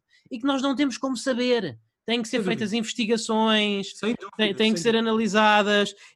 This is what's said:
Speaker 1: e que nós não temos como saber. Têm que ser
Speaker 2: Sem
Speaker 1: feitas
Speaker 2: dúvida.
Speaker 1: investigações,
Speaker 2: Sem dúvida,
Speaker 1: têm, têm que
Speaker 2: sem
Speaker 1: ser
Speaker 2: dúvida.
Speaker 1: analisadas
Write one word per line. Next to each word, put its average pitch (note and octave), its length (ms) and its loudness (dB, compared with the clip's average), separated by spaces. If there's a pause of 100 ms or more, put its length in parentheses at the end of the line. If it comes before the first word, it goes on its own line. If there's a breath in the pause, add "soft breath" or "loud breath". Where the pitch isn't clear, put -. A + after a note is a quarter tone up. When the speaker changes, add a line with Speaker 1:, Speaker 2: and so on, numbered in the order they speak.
(300 soft breath)
Speaker 1:
e C4 80 -10
que A3 80 -8
nós C4+ 160 0
não C#4 140 0
temos C4+ 240 0
como C4 180 -4
saber. A#3+ 600 -2 (260)
Têm A#3 160 -2
que A3 60 -6
ser B3+ 100 -2
Speaker 2:
Sem G#3+ 80 0
Speaker 1:
feitas A3 240 -2
Speaker 2:
dúvida. A3+ 120 -2
Speaker 1:
investigações, A3 1160 0
Speaker 2:
Sem A3 160 -4
dúvida, - 240 -12
Speaker 1:
têm, G#3+ 160 0
têm A3 200 2
que G#3+ 60 0
Speaker 2:
sem E3 40 -6
Speaker 1:
ser A#3 80 2
Speaker 2:
dúvida. A3+ 180 2
Speaker 1:
analisadas G#3 840 2 (200 loud breath)